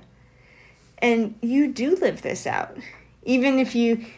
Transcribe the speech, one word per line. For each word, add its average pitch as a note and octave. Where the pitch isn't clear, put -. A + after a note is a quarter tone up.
And A3+
you C4
do C4+
live G#3
this -
out. -
Even C4
if B3+
you A#3